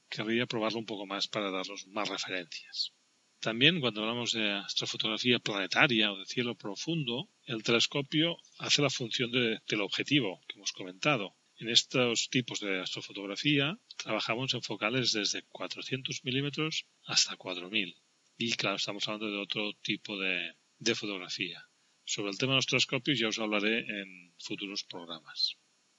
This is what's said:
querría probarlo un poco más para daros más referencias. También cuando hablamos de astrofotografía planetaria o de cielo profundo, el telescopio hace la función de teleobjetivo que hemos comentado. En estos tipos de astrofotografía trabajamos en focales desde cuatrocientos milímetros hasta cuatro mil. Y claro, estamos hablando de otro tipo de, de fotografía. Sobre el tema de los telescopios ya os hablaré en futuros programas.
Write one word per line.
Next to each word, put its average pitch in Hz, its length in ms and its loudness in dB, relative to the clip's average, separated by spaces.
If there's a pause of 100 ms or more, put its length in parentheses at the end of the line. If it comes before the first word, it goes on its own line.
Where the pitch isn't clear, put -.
(100)
querría 113 360 0
probarlo 110 320 0
un 110 80 -4
poco 104 200 -6
más 98 200 -2
para 101 240 -2
daros 95 380 -6
más 101 200 -2
referencias. - 840 -6 (480)
También 139 400 4
cuando 110 200 0
hablamos 117 320 0
de 107 200 2
astrofotografía 110 840 0
planetaria 110 760 4
o 95 60 -8
de 95 60 -12
cielo 120 320 -2
profundo, 135 720 -4 (160)
el 113 180 -6
telescopio 143 760 2 (200)
hace 117 220 4
la 143 80 6
función 120 420 -2
de 120 360 2
teleobjetivo 107 840 2
que - 80 -12
hemos 98 160 -4
comentado. 98 640 -2 (220)
En 117 100 -6
estos 117 600 4
tipos 120 300 0
de 95 200 0
astrofotografía 113 1000 0 (200)
trabajamos 117 560 0
en 117 80 -4
focales 113 500 0
desde 101 380 0
cuatrocientos 131 720 -6
milímetros 143 640 -2 (180)
hasta - 320 2
cuatro 90 320 -6
mil. 95 260 0 (440)
Y 117 140 -2
claro, 101 240 0
estamos 101 300 -4
hablando 107 240 -4
de 101 60 -2
otro 104 460 -4
tipo 104 360 -4
de, 90 360 -2 (240)
de 117 160 2
fotografía. 92 680 -4 (440)
Sobre 101 240 -2
el 98 80 -4
tema 131 140 2
de 135 40 4
los 123 100 2
telescopios 131 520 2
ya 113 100 2
os 107 100 -2
hablaré 107 420 2
en 95 580 -10
futuros 101 460 -6
programas. - 720 -4 (420)